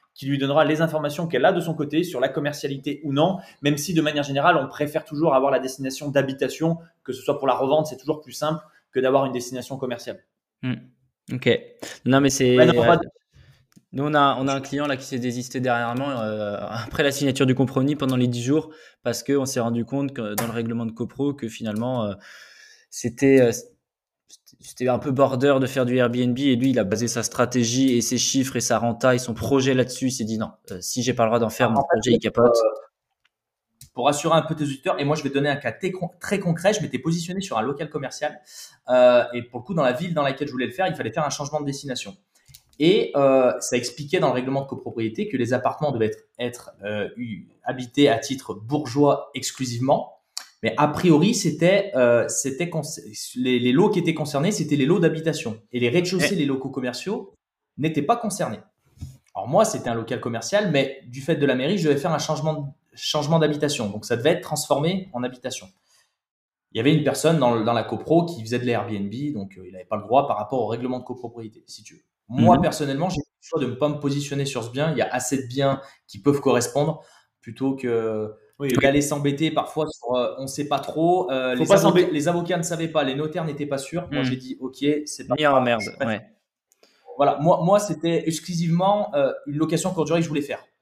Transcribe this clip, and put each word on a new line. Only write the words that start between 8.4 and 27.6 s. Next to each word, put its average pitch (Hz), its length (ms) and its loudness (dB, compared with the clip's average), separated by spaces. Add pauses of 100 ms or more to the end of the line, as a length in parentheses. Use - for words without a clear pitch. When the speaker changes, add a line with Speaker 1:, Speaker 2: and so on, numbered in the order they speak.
Speaker 1:
que 131 80 -2
d'avoir 135 280 4
une 127 40 -6
destination 123 460 -8
commerciale. 120 480 -10 (380)
Speaker 2:
Hmm. 127 100 -2 (580)
Ok. 127 160 -2 (580)
Non, 131 160 4
mais 139 100 4
c'est, 127 260 4
Speaker 1:
Ouais, 123 80 8
non, 120 160 6
Speaker 2:
euh, 117 60 4
Speaker 1:
pas - 120 6 (920)
Speaker 2:
nous, 135 120 -2
on 151 120 0
a, 139 240 6
on 135 80 0
a 139 80 0
un 131 60 -4
client 143 260 -4
là 135 100 -2
qui 131 80 -14
s'est 131 140 -6
désisté 123 400 -4
dernièrement, 123 500 0
euh, 107 500 -4
après 117 440 -4
la 139 80 2
signature 135 340 0
du 131 80 4
compromis 135 420 0
pendant 131 220 -2
les 123 100 4
dix 120 140 -2
jours, 147 300 0 (320)
parce 117 180 -4
que 139 160 -2
on 135 80 0
s'est 127 140 -4
rendu 117 260 -2
compte 139 260 -4
que 107 220 -8
dans 117 140 -4
le 113 40 -6
règlement 117 360 -4
de 110 40 -6
copro, 139 440 -4
que 117 120 -8
finalement, 113 560 -4
euh, 101 100 -4 (760)
c'était, 135 520 2
euh, 117 100 4 (1080)
c'était - 280 -6
un 123 120 0
peu 143 120 -4
border 135 500 4
de 127 60 2
faire 131 180 0
du 123 120 0
Airbnb, 123 400 2
et 135 180 4
lui, 131 160 2
il 120 80 2
a 107 40 2
basé 107 240 0
sa 117 160 -2
stratégie 123 720 2